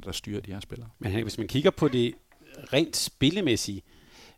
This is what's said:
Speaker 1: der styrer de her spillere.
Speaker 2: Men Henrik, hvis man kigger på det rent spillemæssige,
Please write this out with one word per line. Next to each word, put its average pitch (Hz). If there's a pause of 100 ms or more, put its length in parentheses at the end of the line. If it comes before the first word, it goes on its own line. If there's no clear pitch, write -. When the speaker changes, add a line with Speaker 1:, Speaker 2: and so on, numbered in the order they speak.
Speaker 1:
der 98
styrer 101
de 98
her 98
spillere. 113 (100)
Speaker 2:
Men 104
Henrik, 110
hvis 107
man 107
kigger 151
på -
det 123 (580)
rent 156
spillemæssige, 135 (560)